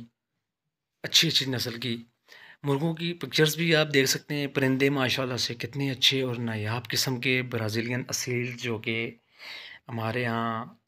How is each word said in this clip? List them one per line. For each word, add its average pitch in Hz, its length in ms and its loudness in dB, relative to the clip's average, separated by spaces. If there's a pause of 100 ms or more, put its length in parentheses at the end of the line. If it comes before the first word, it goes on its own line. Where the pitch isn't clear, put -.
(1040)
अच्छी - 240 4
अच्छी 135 200 2
नस्ल 117 300 -2
की 117 180 -4 (680)
मुर्गों 143 300 2
की 170 200 -4
पिक्चर्स 151 420 2
भी 165 180 2
आप 151 120 6
देख 139 200 2
सकते - 280 -2
हैं। 143 180 -2
परिंदे 135 380 4
माशाल्लाह 131 480 0
से 117 160 -2
कितने 139 360 -4
अच्छे 131 320 4
और 127 180 -2
नायाब 113 460 -2
किस्म 127 320 0
के 127 260 2
ब्राज़ीलियन 117 640 -2
असील 123 460 -4
जो 120 220 -4
कि 113 160 -4 (920)
हमारे 113 340 -2
यहाँ 117 640 -2